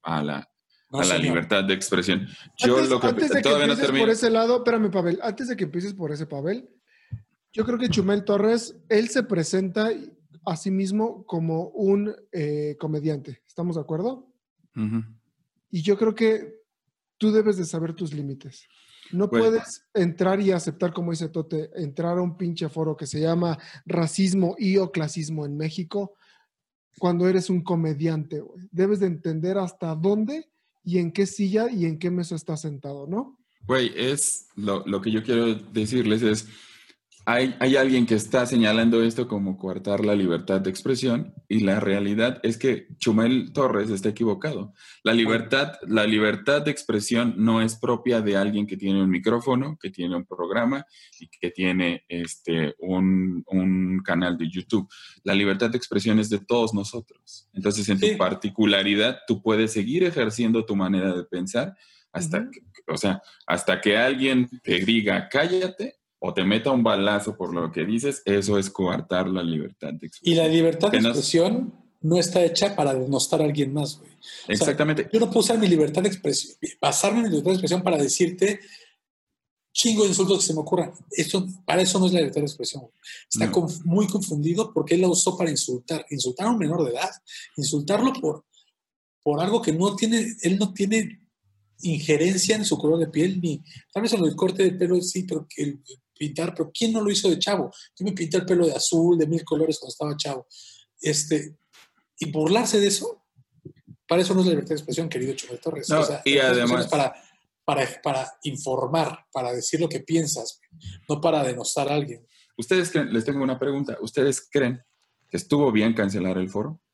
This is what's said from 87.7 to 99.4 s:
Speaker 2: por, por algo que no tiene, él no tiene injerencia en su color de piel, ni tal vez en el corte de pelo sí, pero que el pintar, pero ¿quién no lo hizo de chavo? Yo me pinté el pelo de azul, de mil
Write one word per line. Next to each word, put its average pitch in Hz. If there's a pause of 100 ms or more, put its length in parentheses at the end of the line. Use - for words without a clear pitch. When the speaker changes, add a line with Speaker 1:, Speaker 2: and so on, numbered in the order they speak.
Speaker 2:
por, - (760)
por 147
algo 208
que 160
no 190
tiene, 226 (160)
él 185
no 202
tiene 202 (640)
injerencia 175
en 214
su -
color 160
de 156
piel, 185
ni 160 (300)
tal 202
vez 226
en 185
el 147
corte 185
de 185
pelo 180
sí, 185
pero 165
que -
el 143 (360)
pintar, 156
pero 156
¿quién 226
no 214
lo 208
hizo 196
de 165
chavo? 196 (280)
Yo 180
me 202
pinté 170
el 185
pelo 175
de 156
azul, 170
de 156
mil 165